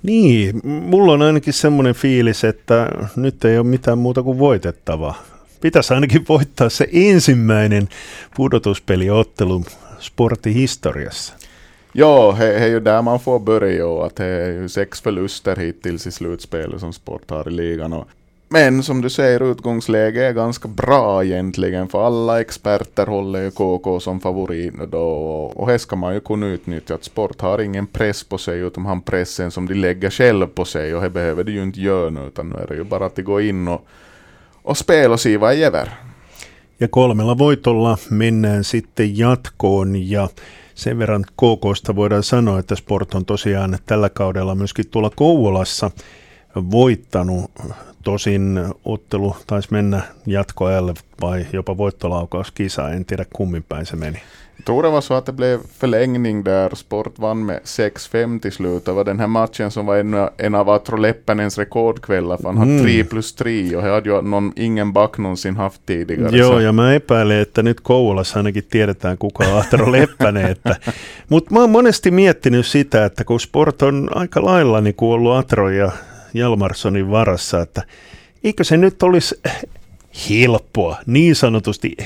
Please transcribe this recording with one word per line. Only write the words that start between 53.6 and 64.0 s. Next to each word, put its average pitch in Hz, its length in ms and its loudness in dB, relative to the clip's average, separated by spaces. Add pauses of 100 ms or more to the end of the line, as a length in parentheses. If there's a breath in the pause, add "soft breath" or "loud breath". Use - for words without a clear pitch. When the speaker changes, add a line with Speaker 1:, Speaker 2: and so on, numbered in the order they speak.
Speaker 1:
päin 76 220 -10
se - 100 -14
meni. 80 260 -10 (360 soft breath)
Speaker 2:
Jag - 80 -20
tror 127 180 0
det 160 80 2
var 147 100 0
så - 120 -6
att 131 120 -2
det 131 80 -8
blev 127 260 -2 (200)
förlängning 120 640 0
där. 95 320 0
Sport - 440 -8
vann 110 260 -4
med 92 180 -6
sex - 440 -4
fem 117 320 -2
till 98 120 -6
slut. 87 340 -4
Det 92 100 -4
var 101 80 0
den 101 160 -2
här 107 80 -2
matchen 113 440 -2
som 104 140 -6
var 101 120 0
en, 104 160 0 (240)
en 104 180 -2
av 101 140 2
Atro 104 280 0
Leppänens 107 600 -2
rekordkvällar, 104 800 -2
för - 120 -8
han 104 80 -2
har 110 80 4
Speaker 1:
Mm. 143 180 4
Speaker 2:
tre 113 200 2
plus 110 320 -6
tre, 104 400 -4
och 87 60 -2
här 98 100 -2
hade 104 180 -2